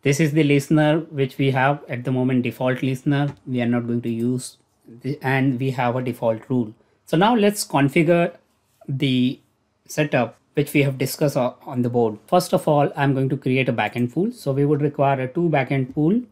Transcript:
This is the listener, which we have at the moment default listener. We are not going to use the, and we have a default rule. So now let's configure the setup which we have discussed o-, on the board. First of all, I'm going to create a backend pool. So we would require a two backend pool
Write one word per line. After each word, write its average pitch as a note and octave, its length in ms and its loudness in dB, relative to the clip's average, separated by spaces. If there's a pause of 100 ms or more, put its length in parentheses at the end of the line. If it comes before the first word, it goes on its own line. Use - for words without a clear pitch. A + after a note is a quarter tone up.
This C#3 180 0
is D#3 140 2
the D#3 120 4
listener, D3+ 560 2 (100)
which C#3 260 -4
we C3+ 140 2
have C3+ 400 0
at B2 140 -8
the C3+ 80 -4
moment B2+ 320 0
default B2+ 380 -2
listener. C#3 520 -2 (120)
We B2+ 140 -4
are A#2+ 60 0
not A#2+ 200 0
going A#2+ 160 -2
to A#2 80 -6
use A#2+ 460 -4 (460)
the, C3+ 180 -6
and C3 400 0
we C3+ 120 -2
have B2 240 0
a B2+ 60 -2
default A#2 460 -4
rule. A#2+ 240 -2 (320)
So - 140 -2
now G#3+ 160 4
let's G#3 320 0
configure E3+ 680 2 (540)
the B2+ 520 0 (460)
setup D3 520 -2 (160)
which C#3+ 180 -2
we C#3+ 100 4
have C3+ 160 0
discussed C3+ 380 -2
o-, B2 280 -2
on B2+ 180 -4
the A#2+ 60 0
board. A2+ 380 0
First F3+ 260 0
of F#3 140 0
all, D3 300 2
I'm C#3+ 180 2
going C3+ 140 0
to C#3 80 -2
create C3 320 0
a C3 40 0
backend A#2+ 400 -2
pool. G#3 200 -2
So - 200 -6
we C#3 120 0
would C#3+ 180 0
require C#3 380 0
a B2+ 80 -4
two E3+ 200 -2
backend C3+ 460 -2
pool E3+ 260 2 (120)